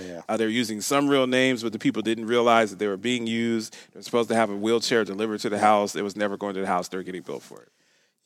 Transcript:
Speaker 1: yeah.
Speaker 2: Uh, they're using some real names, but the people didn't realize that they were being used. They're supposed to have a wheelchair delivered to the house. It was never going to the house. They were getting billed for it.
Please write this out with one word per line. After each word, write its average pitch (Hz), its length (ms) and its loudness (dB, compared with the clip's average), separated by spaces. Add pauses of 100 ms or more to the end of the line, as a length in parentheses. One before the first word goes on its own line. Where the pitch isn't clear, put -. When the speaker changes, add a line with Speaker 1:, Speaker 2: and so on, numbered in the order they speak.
Speaker 1:
yeah. 87 220 -12
Speaker 2:
Uh, 110 80 -2
they're 110 140 0
using 110 320 -2
some 143 260 2
real 139 180 4
names, 127 380 2
but 117 80 -4
the 107 80 -6
people 110 220 -2
didn't 113 240 -2
realize 117 460 4
that 92 80 -10
they 104 80 0
were 98 100 -2
being 117 280 -2
used. 113 520 -2 (160)
They're 101 80 -20
supposed 117 260 0
to 117 80 0
have 113 140 4
a 101 80 -6
wheelchair 113 480 2
delivered 104 340 -4
to 117 100 -2
the 104 80 -2
house. 104 380 4
It 80 60 -2
was 101 160 -4
never 104 180 0
going 101 200 -6
to 95 40 -6
the 95 80 -4
house. 90 220 -2
They 92 80 -8
were 92 60 -6
getting 90 180 -10
billed 69 220 -10
for 53 180 -20
it. - 80 -20 (560)